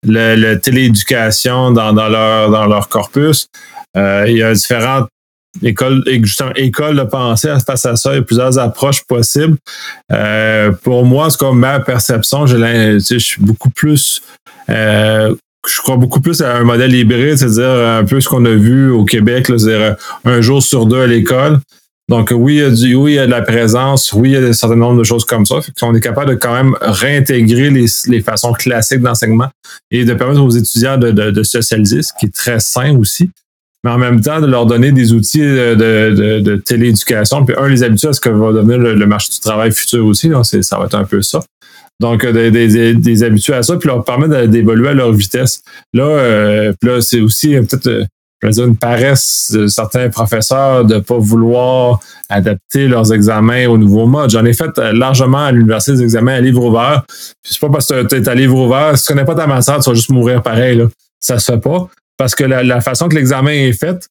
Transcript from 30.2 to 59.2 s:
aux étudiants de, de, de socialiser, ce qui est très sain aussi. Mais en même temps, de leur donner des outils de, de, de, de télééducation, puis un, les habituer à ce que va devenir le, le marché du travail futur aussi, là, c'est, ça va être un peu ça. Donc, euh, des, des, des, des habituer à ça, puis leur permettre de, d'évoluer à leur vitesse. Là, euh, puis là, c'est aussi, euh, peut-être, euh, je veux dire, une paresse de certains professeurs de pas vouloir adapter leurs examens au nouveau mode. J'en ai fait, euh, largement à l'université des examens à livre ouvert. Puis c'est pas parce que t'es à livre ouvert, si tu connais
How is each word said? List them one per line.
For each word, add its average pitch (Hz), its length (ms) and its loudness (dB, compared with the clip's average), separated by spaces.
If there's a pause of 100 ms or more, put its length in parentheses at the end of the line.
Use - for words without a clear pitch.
aux 131 80 4
étudiants 120 480 0
de, 120 140 2
de, 104 180 0
de 104 120 0
socialiser, 107 600 -2
ce - 100 -8
qui - 140 -4
est 101 80 -6
très 117 260 -4
sain 135 380 -2
aussi. 165 320 0 (540)
Mais 120 60 -2
en 120 60 -2
même 123 240 2
temps, 147 180 -2
de 151 80 0
leur 123 200 0
donner 120 260 2
des 117 220 4
outils 113 260 0
de, 131 340 2
de, 110 400 2
de, 104 260 0
de 104 160 0
télééducation, 117 880 0
puis - 140 0
un, 139 100 0
les 127 140 2
habituer 117 260 0
à 147 40 0
ce 131 80 -4
que - 80 -2
va 110 240 2
devenir 110 240 2
le, 120 180 0
le 104 120 2
marché 104 240 -2
du - 100 -10
travail 110 320 -2
futur 117 320 -2
aussi, 107 240 0
là, 135 160 2
c'est, 104 180 -2
ça 98 160 -4
va 95 60 -4
être 104 120 -4
un 101 80 -2
peu 101 180 -2
ça. - 180 -4 (600)
Donc, 117 240 -2
euh, 120 80 -2
des, 113 180 2
des, 117 180 2
des, 117 260 2
des 113 300 2
habituer 113 300 0
à 123 80 -2
ça, 175 140 -2
puis 170 120 -2
leur 123 160 -2
permettre 147 300 0
de, 123 120 2
d'évoluer 113 440 2
à 143 40 -2
leur 123 180 2
vitesse. 110 500 -2 (320)
Là, 127 100 2
euh, 107 760 0
puis 123 120 0
là, 123 100 0
c'est 117 200 -2
aussi, 123 360 0
euh, 127 60 2
peut-être, 131 240 -4
euh, 107 180 -2 (380)
je 107 60 -2
veux 110 40 0
dire, 117 120 0
une 120 120 2
paresse 120 760 -2
de 107 140 0
certains 117 420 -4
professeurs 123 760 0
de 107 140 2
pas 110 180 -2
vouloir 120 840 0 (280)
adapter 101 600 -2
leurs 113 240 2
examens 110 560 2
au 117 100 4
nouveau 107 280 4
mode. 135 240 2
J'en 113 140 0
ai 117 80 0
fait, 160 260 -4
euh, 113 140 -2
largement 131 520 0
à 139 80 0
l'université 117 440 2
des 123 60 2
examens 117 320 0
à 127 60 -2
livre 127 220 2
ouvert. 120 440 0
Puis - 480 -16
c'est - 60 -8
pas 147 100 -2
parce 139 160 0
que 131 160 -2
t'es 123 260 -2
à 123 60 -2
livre 131 220 2
ouvert, 135 420 2
si - 60 -2
tu - 80 -2
connais 139 120 0